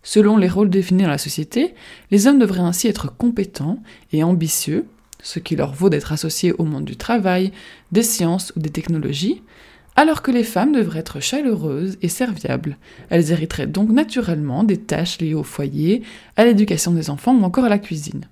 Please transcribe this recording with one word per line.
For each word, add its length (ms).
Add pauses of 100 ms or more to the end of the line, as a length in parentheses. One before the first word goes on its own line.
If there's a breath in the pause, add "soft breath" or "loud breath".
Selon 340
les 100
rôles 220
définis 340
dans 60
la 80
société, 560 (380 loud breath)
les 160
hommes 120
devraient 220
ainsi 260
être 260
compétents 720 (300 loud breath)
et 100
ambitieux, 640 (360)
ce 160
qui 200
leur 160
vaut 160
d'être 240
associés 400
au 100
monde 220
du 100
travail, 560 (400 loud breath)
des 120
sciences 520
ou 60
des 80
technologies, 720 (560 soft breath)
alors 240
que 100
les 140
femmes 260
devraient 280
être 200
chaleureuses 800
et 60
serviables. 720 (320 loud breath)
Elles 240
hériteraient 340
donc 220
naturellement 760
des 140
tâches 420
liées 140
au 100
foyer, 600 (340 loud breath)
à 80
l'éducation 480
des 160
enfants 260
ou 80
encore 220
à 40
la 100
cuisine. 520